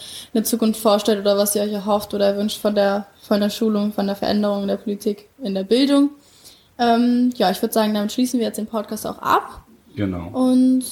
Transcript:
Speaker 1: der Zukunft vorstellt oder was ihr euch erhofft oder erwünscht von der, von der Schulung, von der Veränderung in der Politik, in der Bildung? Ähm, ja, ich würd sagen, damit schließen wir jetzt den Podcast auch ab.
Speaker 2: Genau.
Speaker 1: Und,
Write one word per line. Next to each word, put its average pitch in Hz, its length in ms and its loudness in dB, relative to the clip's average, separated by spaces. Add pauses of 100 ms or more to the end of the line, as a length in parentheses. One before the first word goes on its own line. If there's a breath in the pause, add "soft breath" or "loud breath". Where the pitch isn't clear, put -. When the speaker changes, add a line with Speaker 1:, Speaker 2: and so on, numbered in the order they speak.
(340 loud breath)
Speaker 1:
der 220 100 2
Zukunft 220 340 0
vorstellt 208 420 2
oder 202 180 2
was 208 180 0
ihr 208 60 0
euch 214 100 -2
erhofft 208 400 -2
oder 202 140 0
erwünscht 202 340 -2
von 208 140 0
der, 202 320 0 (200)
von 208 140 2
der 208 80 2
Schulung, 214 460 0
von 202 120 -2
der 196 100 -2
Veränderung 208 460 0
in 196 60 -4
der 196 80 0
Politik, 208 500 -6 (160)
in 196 120 -4
der 190 100 -4
Bildung? 277 460 4 (680 loud breath)
Ähm, 240 580 2
ja, 185 140 2
ich 196 120 -2
würd 226 100 -2
sagen, 214 220 0
damit 208 180 -2
schließen 254 260 0
wir 226 80 0
jetzt 214 120 -6
den 214 80 -6
Podcast 214 400 -8
auch - 140 -8
ab. - 420 -2 (340)
Speaker 2:
Genau. 87 360 -4
Speaker 1:
Und, 254 600 2